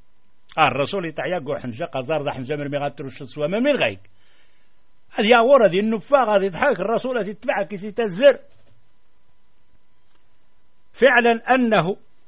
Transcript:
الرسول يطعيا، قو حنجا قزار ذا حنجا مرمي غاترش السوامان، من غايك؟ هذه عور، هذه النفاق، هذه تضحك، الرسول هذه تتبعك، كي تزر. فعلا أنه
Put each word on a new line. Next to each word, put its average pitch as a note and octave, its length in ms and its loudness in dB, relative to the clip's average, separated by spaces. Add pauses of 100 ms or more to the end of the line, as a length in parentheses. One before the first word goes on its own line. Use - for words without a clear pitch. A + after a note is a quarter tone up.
(580)
الرسول D3 500 0
يطعيا، D#3 300 -6
قو C#3 180 -6
حنجا B2 300 -10
قزار C#3 380 -4
ذا C3 80 -4
حنجا C3 240 -8
مرمي C#3+ 220 -6
غاترش C#3 440 -8
السوامان، D3+ 400 -4
من C#4 140 2
غايك؟ A#2 240 -2 (1160)
هذه A3+ 160 4
عور، A#3+ 320 6
هذه F3+ 140 2
النفاق، A3+ 480 0
هذه G3 200 2
تضحك، G#3 320 -2
الرسول A#3 380 -4
هذه G#3 140 -6
تتبعك، G3+ 360 -6
كي G#3 240 -12
تزر. A3+ 460 4 (2500)
فعلا A#3 540 2
أنه A3 420 0 (320)